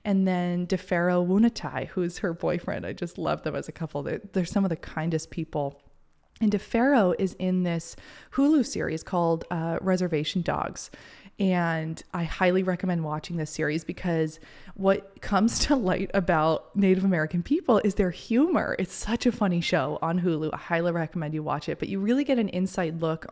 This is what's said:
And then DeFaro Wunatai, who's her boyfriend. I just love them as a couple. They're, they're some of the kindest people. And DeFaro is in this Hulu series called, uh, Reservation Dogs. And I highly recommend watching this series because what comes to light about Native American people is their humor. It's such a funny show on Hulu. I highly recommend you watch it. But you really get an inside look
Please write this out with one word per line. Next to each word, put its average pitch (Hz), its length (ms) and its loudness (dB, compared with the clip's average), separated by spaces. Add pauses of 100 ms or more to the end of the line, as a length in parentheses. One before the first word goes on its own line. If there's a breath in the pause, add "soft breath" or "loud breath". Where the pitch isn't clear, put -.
And 190 240 2
then 175 380 0
DeFaro 180 600 0
Wunatai, 185 600 2
who's 175 320 -4
her 170 160 -2
boyfriend. 165 500 -4
I 95 80 -6
just - 240 -8
love 156 260 -2
them 151 140 -4
as 139 120 -6
a 160 40 -12
couple. 151 300 -6
They're, - 180 -6 (140)
they're 185 100 0
some 196 220 0
of - 20 -2
the 165 80 -2
kindest 160 540 -4
people. 147 500 -6 (640)
And 214 100 4
DeFaro 226 680 4
is 190 200 0
in 185 240 0
this 170 340 -4 (360 loud breath)
Hulu 285 340 4
series 156 360 -4
called, 165 480 0
uh, 165 300 -2
Reservation 175 640 0
Dogs. - 480 -4 (480 loud breath)
And 170 640 0 (120)
I 170 120 -4
highly 185 380 2
recommend 180 420 -2
watching 156 340 -6
this 156 120 -4
series 151 340 -4
because 165 540 -2 (360 loud breath)
what - 480 0
comes 208 380 2
to - 140 4
light 190 380 0
about 165 640 2
Native 190 280 4
American 175 380 2
people 262 400 2
is 196 120 2
their 185 160 2
humor. 247 680 0
It's 180 160 -4
such - 300 -2
a 240 80 4
funny 180 300 0
show 151 400 0
on 170 180 0
Hulu. 160 320 0
I - 60 -6
highly 170 340 0
recommend 160 400 -4
you 156 100 -4
watch 151 280 -4
it. 147 80 -6
But - 100 -4
you 196 120 -4
really 240 220 2
get 269 160 2
an 208 120 0
inside 180 500 -2
look 160 320 -2